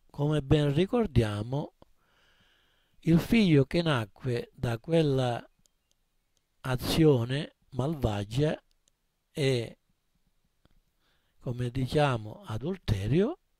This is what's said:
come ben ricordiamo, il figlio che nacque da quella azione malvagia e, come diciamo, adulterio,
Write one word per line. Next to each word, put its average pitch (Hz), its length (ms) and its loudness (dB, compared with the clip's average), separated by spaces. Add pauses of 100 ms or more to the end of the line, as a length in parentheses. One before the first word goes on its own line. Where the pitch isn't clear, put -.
come 147 320 -2
ben 147 320 2
ricordiamo, 135 1040 -2 (1200)
il 165 200 4
figlio 170 460 4
che - 160 -2
nacque 123 720 -4
da 123 240 -4
quella 131 680 0 (1160)
azione 131 960 0 (140)
malvagia 123 840 -2 (720)
e, 131 480 -4 (1600)
come 123 300 -6
diciamo, 127 720 -2
adulterio, 135 960 -2 (200)